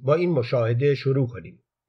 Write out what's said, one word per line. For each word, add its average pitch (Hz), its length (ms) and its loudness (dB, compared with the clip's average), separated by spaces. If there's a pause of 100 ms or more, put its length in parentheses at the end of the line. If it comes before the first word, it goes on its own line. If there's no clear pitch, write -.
با 135 140 2
این 180 140 0
مشاهده 123 640 0
شروع 135 320 0
کنیم. - 360 -16 (260)